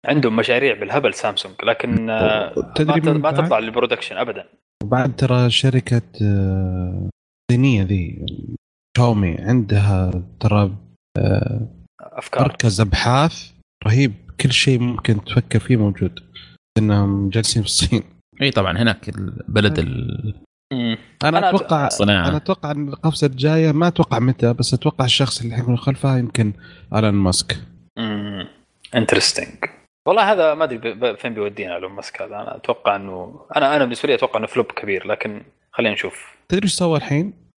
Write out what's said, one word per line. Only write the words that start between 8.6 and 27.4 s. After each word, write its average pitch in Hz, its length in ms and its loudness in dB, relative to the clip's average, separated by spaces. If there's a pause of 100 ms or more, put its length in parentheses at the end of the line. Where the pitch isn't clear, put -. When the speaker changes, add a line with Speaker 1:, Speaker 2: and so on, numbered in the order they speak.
Speaker 2:
شاومي، 107 420 4
عندها 101 720 2 (300)
ترى، 104 300 2 (480)
آه، - 420 0 (400)
Speaker 1:
أفكار. - 420 -4
Speaker 2:
مركز 113 380 2
أبحاث 120 680 2 (360)
رهيب، 117 260 4 (280)
كل 127 120 2
شيء 131 260 2
ممكن 113 460 0
تفكر - 340 0
فيه 123 180 2
موجود، 101 440 0 (580)
إنهم 101 500 2
جالسين 110 340 0
في 98 60 -4
الصين. - 340 0 (400)
Speaker 3:
إي 139 80 2
طبعا، 95 280 0
هناك 113 300 -2
البلد 104 680 -2
ال- 120 560 -4 (380)
Speaker 1:
مم. 120 260 -4 (260)
Speaker 2:
أنا 160 140 2
Speaker 1:
أنا 196 100 2
Speaker 2:
أتوقع، 170 380 2
Speaker 3:
الصناعة. 101 420 2
Speaker 2:
أنا 90 80 2
أتوقع 151 340 -4
أن 147 180 -4
القفزة 147 380 0
الجاية 151 460 2
ما 165 160 4
أتوقع 135 300 2
متى، 120 340 2
بس 120 220 0
أتوقع 135 300 0
الشخص 123 380 0
اللي 117 120 -8
حيكون 120 220 0
خلفها 135 420 0
يمكن 113 340 0 (420)
ألان 107 200 2
ماسك. 92 420 2 (420)